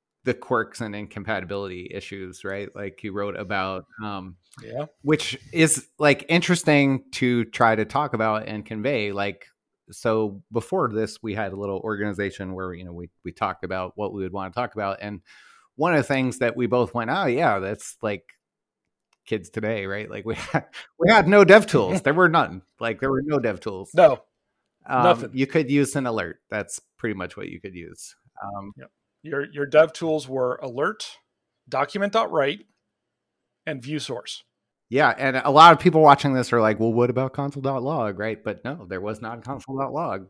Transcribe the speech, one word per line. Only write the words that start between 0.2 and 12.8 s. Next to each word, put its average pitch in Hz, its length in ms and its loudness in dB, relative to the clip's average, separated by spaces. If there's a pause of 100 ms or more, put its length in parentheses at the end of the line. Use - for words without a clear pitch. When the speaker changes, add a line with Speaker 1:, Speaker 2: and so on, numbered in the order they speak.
Speaker 1:
the 127 120 0
quirks 113 460 -4
and 104 140 -8
incompatibility 95 960 -8
issues, 95 520 -12
right? 98 320 -8
Like, 101 280 -12
you 107 80 -10
wrote 101 260 -6
about, 95 480 -6 (180)
um, 95 320 -12 (260)
Speaker 2:
Yeah. 123 240 -10 (160)
Speaker 1:
which 147 380 -2 (120)
is, 160 360 0 (100)
like, 147 320 2
interesting 151 840 2
to 123 320 0
try 113 300 2
to 107 100 0
talk 143 280 -4
about 110 340 -2
and 107 180 -10
convey. 110 480 -4
Like, 101 340 -6 (420)
so 107 640 -2
before 123 400 -2
this, 107 320 -4
we 110 100 -6
had 101 200 -4
a - 20 -10
little 98 240 -6
organization 101 720 -4
where, 92 200 -8
you 87 100 -16